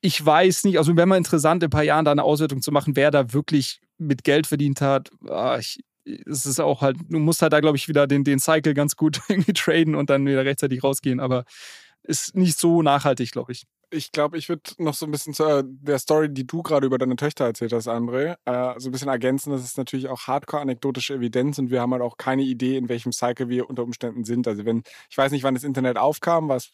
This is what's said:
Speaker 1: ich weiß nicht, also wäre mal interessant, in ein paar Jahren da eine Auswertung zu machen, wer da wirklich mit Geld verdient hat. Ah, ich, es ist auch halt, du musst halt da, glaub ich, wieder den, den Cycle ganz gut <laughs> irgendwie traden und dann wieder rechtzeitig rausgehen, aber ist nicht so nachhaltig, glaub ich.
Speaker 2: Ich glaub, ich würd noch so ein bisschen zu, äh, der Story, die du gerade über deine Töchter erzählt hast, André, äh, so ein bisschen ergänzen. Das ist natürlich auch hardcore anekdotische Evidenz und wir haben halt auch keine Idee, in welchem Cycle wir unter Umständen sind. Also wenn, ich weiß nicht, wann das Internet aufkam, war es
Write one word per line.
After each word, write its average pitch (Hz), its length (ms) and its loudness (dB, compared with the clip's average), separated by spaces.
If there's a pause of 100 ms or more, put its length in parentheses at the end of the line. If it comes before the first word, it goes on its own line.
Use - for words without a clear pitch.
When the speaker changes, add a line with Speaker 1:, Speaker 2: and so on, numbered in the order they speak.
Speaker 1:
ich 151 200 0
weiß 170 400 4
nicht, 190 120 4
also 160 200 4
wäre 170 100 6
mal 190 80 6
interessant, 165 480 2
in 165 40 0
ein - 20 0
paar 151 140 2
Jahren 151 200 2
da 147 80 4
eine 143 120 2
Auswertung 143 380 0
zu 151 120 -4
machen, 143 240 0
wer 143 120 6
da 139 220 2
wirklich 143 480 -2 (180)
mit 143 280 -2
Geld 147 220 4
verdient 143 340 -2
hat. 139 280 0 (200)
Ah, 123 280 -2
ich, - 220 -8 (460)
es 143 200 -6
ist 139 140 -4
auch 147 220 0
halt, 135 160 2 (100)
du 160 120 -2
musst 156 220 2
halt 156 120 4
da, 151 80 6
glaub 151 120 4
ich, 135 140 -2
wieder 147 180 4
den, 139 200 2
den 139 140 2
Cycle 160 340 2
ganz 147 240 0
gut 151 260 0
<laughs> - 60 -20
irgendwie 202 240 2
traden 160 420 2
und 143 140 -2
dann 139 160 4
wieder 135 180 2
rechtzeitig 135 400 -2
rausgehen, 135 380 0
aber 127 240 -2 (580)
ist - 320 -6
nicht 185 240 2
so 170 220 4
nachhaltig, 139 500 2
glaub 123 180 -8
ich. 127 140 -12 (300)
Speaker 2:
Ich 151 180 -8
glaub, 151 240 -2
ich 156 140 -10
würd - 300 -6
noch 156 140 -2
so - 120 -8
ein 156 60 -6
bisschen 147 220 -6
zu, 156 120 0
äh, 143 200 2
der 135 340 -4
Story, 156 340 2
die 135 120 -6
du 160 180 -6
gerade 143 220 2
über 131 120 2
deine 127 180 0
Töchter 147 300 -2
erzählt 117 280 -4
hast, 117 140 -2
André, 123 480 -4 (100)
äh, 123 340 -4
so 131 100 -10
ein - 20 -8
bisschen 131 180 -6
ergänzen. 131 420 -2
Das 131 120 -4
ist - 140 -10
natürlich 131 320 -6
auch 127 180 -10
hardcore 143 340 -4
anekdotische 131 540 -4
Evidenz 127 440 -2
und 131 120 -2
wir 127 100 0
haben 123 120 -2
halt 127 80 -2
auch 120 160 -6
keine 135 260 -2
Idee, 127 340 -2
in 123 120 -4
welchem 120 240 -4
Cycle 123 360 -4
wir 123 200 -4
unter 123 140 -6
Umständen 120 420 -8
sind. 117 220 -2
Also 104 180 -4
wenn, 113 180 0 (260)
ich - 80 -8
weiß 135 140 4
nicht, 139 120 -2
wann 135 100 2
das 127 100 -4
Internet 131 340 -2
aufkam, 156 520 0
war 131 80 0
es - 160 -10